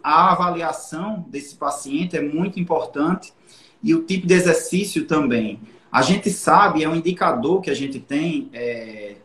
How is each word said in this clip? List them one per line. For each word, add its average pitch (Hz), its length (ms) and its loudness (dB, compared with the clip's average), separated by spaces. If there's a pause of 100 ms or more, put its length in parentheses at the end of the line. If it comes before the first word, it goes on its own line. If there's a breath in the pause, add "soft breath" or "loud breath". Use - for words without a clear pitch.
a 165 280 6
avaliação 175 960 -4
desse 143 280 -12
paciente 147 600 -4
é 147 60 -2
muito 165 380 -4
importante 160 760 -2 (480 soft breath)
e - 120 2
o 165 100 2
tipo 185 240 -4
de 180 60 6
exercício 180 720 2
também. 120 540 0 (320 loud breath)
A 123 100 2
gente 190 300 2
sabe, 170 520 4
é 151 60 0
um 165 60 -2
indicador 170 640 0
que 170 80 -4
a 139 60 0
gente 135 240 -6
tem, 147 540 -4
é, 110 720 -8